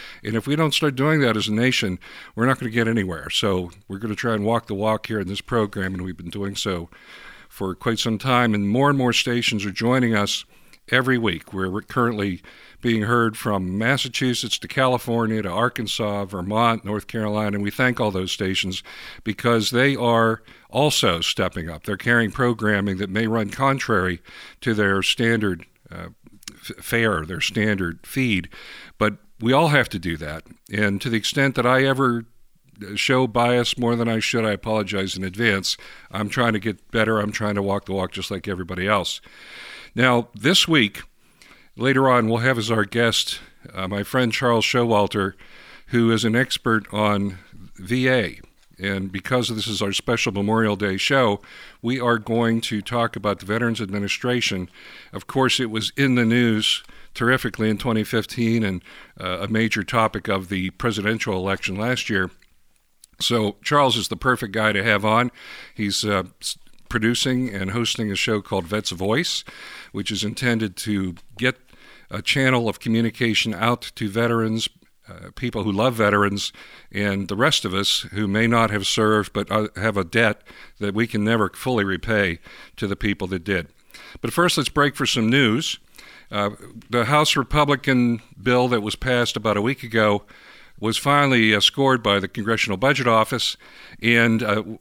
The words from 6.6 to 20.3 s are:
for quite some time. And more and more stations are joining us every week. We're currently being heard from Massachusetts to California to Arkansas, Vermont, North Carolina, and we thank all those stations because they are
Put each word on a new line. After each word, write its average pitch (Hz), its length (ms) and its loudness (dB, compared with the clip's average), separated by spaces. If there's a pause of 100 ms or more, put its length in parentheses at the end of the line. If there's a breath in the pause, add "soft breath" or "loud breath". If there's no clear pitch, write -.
for 95 260 -6
quite 113 240 -2
some 113 200 -2
time. 123 340 2
And 101 160 0
more 135 220 4
and 139 80 2
more 123 160 2
stations 120 500 0
are 104 60 -4
joining 120 440 2
us 104 300 0 (460 soft breath)
every 127 260 2
week. 101 380 -2
We're 95 260 -4
currently 104 600 -2 (400 loud breath)
being 113 200 2
heard 113 360 2
from 98 400 -2
Massachusetts 123 800 -2
to - 80 -10
California 117 760 0
to 98 80 -4
Arkansas, 104 760 -2
Vermont, 101 600 -2
North 104 220 -6
Carolina, 107 500 -2
and 101 60 -2
we 101 80 -2
thank 127 300 0
all 107 100 2
those 92 220 -4
stations 95 500 -4 (400 loud breath)
because 113 480 0
they 135 240 2
are 113 480 2 (260 loud breath)